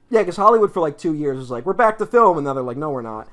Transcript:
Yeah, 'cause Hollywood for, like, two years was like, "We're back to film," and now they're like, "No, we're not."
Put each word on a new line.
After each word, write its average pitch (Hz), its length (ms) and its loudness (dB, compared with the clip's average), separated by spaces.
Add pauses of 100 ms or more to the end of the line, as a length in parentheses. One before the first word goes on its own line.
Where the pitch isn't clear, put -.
(120)
Yeah, 220 120 2
'cause 180 140 -6
Hollywood 214 360 4
for, 185 80 -2
like, 147 180 -2
two 165 160 -2
years 143 220 -4
was 131 120 -12
like, 123 160 -10
"We're 190 80 -2
back 220 240 2
to 208 80 -4
film," 214 320 4
and 143 80 -4
now 139 80 -2
they're 135 100 -4
like, 123 140 -8
"No, 151 140 -6
we're 127 100 -6
not." 110 320 -12